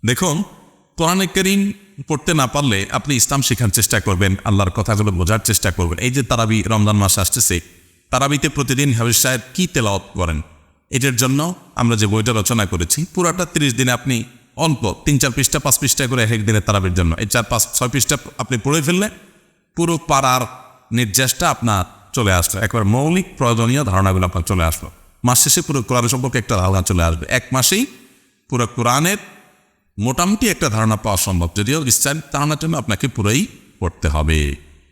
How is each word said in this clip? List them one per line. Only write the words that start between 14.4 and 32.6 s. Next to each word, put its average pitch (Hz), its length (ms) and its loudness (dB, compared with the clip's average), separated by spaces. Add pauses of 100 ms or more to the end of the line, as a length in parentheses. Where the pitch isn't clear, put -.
অল্প 127 380 -2 (100)
তিন 147 140 2
চার 135 120 2
পৃষ্ঠা, 131 280 0
পাঁচ 135 200 0
পৃষ্ঠা 135 280 0
করে 123 160 0
এক 107 80 2
এক 107 160 0
দিনে 107 140 2
তারাবির 95 340 0
জন্য, 85 240 2
এই 107 80 -4
চার, 113 180 0
পাঁচ, 113 300 -2
ছয় 127 140 -2
পৃষ্ঠা 123 280 0 (220)
আপনি 123 200 -4
পড়ে 147 240 0
ফেললে 180 260 0 (680)
পুরো 170 220 0
পাড়ার 135 420 2 (520)
নির্যাসটা 123 580 0
আপনার 110 340 0 (280)
চলে 107 200 2
আসলো, 90 280 0
একবার 110 240 0
মৌলিক 151 420 2 (120)
প্রয়োজনীয় 120 460 2
ধারণাগুলো 95 420 2
আপনার 90 160 -2
চলে 90 220 0
আসলো। 80 260 -4 (340)
মাস 123 200 4
শেষে 156 180 2
পুরো 143 200 -2
কোরআন 120 260 0
সম্পর্কে 131 300 -2
একটা 113 180 -2
ধারণা 95 260 2
চলে 90 200 0
আসবে। 82 260 0
এক - 240 -2
মাসেই 190 340 2 (640)
পুরো 120 180 0
কোরআনের 135 500 0 (840)
মোটামুটি 175 500 0
একটা 165 200 0
ধারণা 110 280 2
পাওয়া 104 200 -2
সম্ভব, 85 380 0
যদিও 120 260 -2
বিস্তারিত 143 520 -2
ধারণার 147 280 -2